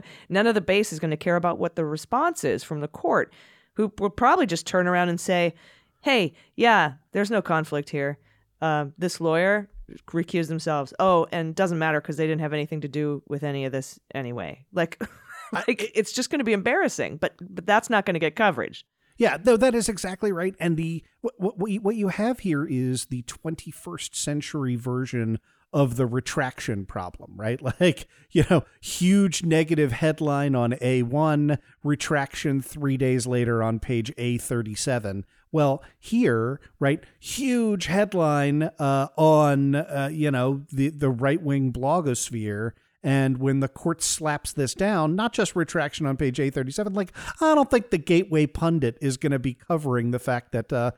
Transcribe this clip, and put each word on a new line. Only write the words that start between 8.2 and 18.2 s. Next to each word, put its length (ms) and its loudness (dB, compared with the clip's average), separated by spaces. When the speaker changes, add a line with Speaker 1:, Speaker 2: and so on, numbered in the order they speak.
Speaker 1:
Uh, 260 0
this 220 -4
lawyer 480 2
recused 400 -2
themselves. 500 -4
Oh, 320 4
and 240 -4
doesn't 240 0
matter 220 2
'cause 160 -8
they 100 0
didn't 140 0
have 120 -2
anything 280 -4
to 80 -8
do 400 -4
with 140 -6
any 220 -4
of 80 -4
this 260 -8
anyway." 580 -8
Like, 300 -2
<laughs> 520 -14
Speaker 2:
I 140 -2
Speaker 1:
like, 260 -2
it's 180 0
just 180 -4
gonna 140 -2
be 80 2
embarrassing, 680 0
but, 220 -2
but 260 -12
that's 240 2
not 160 2
gonna 120 0
get 180 0